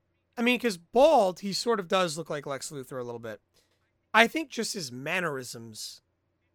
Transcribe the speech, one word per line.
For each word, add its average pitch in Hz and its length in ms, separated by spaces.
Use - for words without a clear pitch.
I 240 40
mean, 240 180
'cause 220 180
bald, 233 640
he 196 100
sort 196 300
of 175 80
does 180 280
look 165 120
like 147 160
Lex 139 260
Luthor 135 280
a 123 40
little 120 160
bit. 113 220
I 226 140
think 311 220
just - 240
his 165 180
mannerisms 131 1080